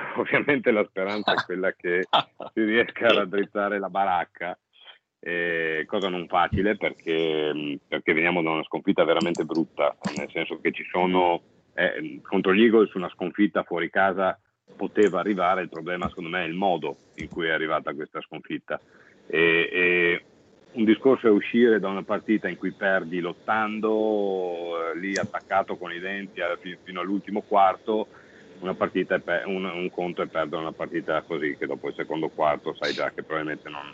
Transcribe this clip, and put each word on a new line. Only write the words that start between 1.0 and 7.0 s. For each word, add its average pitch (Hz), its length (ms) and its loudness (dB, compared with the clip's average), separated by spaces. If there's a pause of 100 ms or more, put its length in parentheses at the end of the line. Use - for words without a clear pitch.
è - 120 -2
quella 92 280 -2
che 90 300 -2 (500)
si 110 100 0
riesca 110 440 2
a 107 60 6
raddrizzare 101 640 0
la 95 100 -6
baracca, 90 680 -2 (600)
eh, 82 680 -2
cosa 98 220 -2
non 87 180 -4
facile 95 480 2
perché, 76 1120 -2